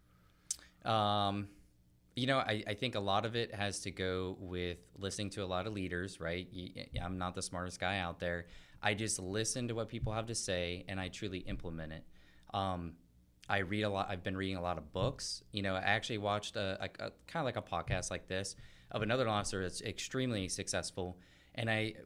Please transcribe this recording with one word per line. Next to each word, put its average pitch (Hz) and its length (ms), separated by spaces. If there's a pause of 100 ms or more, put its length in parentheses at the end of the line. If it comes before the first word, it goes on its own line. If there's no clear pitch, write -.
(840)
Um, 104 640 (680)
you 123 100
know, 135 120
I, 107 280
I 107 80
think 117 200
a 107 60
lot 101 240
of 113 120
it 117 180
has 101 260
to 101 100
go 92 500
with 87 380 (200)
listening 98 320
to 101 140
a - 20
lot 92 200
of 110 60
leaders, 92 480
right? 85 320
Y-, 90 240
y-, - 100 (160)
I'm 92 160
not 90 160
the 95 80
smartest 90 380
guy 95 180
out 87 200
there. 87 280 (360)
I 104 120
just 107 240
listen 110 500
to 117 60
what 110 140
people 113 240
have 113 140
to 117 80
say, 90 540
and 95 120
I 92 80
truly 95 320
implement 82 520
it. 80 120 (500)
Um, 90 400 (540)
I 101 100
read 101 240
a 104 60
lot. 98 220
I've 90 120
been 95 140
reading 95 200
a 87 60
lot 87 160
of 73 140
books. - 500 (100)
You 101 100
know, 95 120
I 92 60
actually 107 380
watched 101 380
a, 95 220 (220)
a, 107 60
a 107 40 (160)
kinda 165 180
like 120 120
a 104 60
podcast 90 480
like 90 180
this 95 280 (340)
of 107 120
another 117 260
officer 101 340
that's 90 200
extremely 113 680
successful, 90 680 (360)
and 113 160
I 110 240 (120)